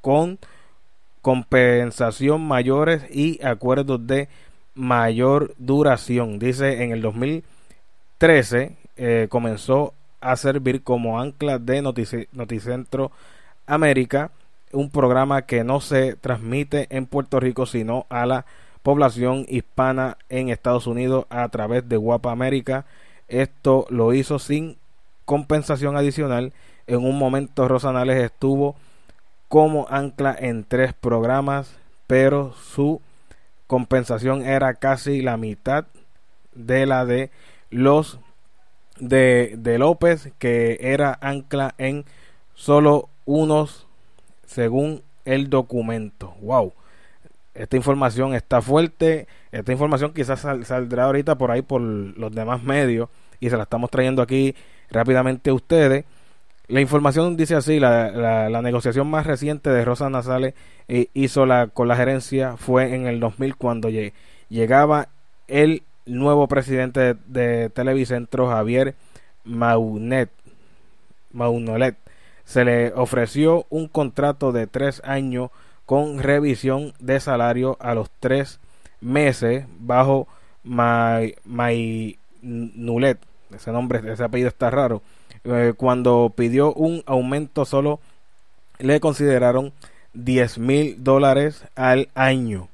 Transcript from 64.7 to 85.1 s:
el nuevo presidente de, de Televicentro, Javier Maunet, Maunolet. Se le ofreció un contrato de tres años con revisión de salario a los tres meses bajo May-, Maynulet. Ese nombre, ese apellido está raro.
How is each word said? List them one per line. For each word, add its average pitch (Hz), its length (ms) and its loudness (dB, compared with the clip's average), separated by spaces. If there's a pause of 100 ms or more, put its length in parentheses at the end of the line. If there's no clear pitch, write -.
el 151 340 4 (240)
nuevo 143 420 2
presidente 127 520 0
de, 123 160 4 (100)
de 120 440 -2
Televicentro, 127 800 -2
Javier 120 460 0 (500)
Maunet, 117 840 0 (1000)
Maunolet. 117 640 -2 (480)
Se 127 200 2
le 120 300 2
ofreció 131 760 2
un 160 200 -6
contrato 143 640 0
de 117 140 -2
tres 135 380 -4
años 131 460 -4 (360)
con 143 340 0
revisión 139 800 0
de 131 220 0
salario 123 600 0
a 120 140 -2
los 110 240 -4
tres 135 420 -2 (400)
meses 131 640 0 (120)
bajo 127 480 2 (380)
May-, 117 800 0
Maynulet. 117 1700 -4 (360)
Ese 113 180 -10
nombre, 120 280 -2 (120)
ese 110 120 -4
apellido 123 240 -2
está 120 220 -2
raro. 120 320 0 (420)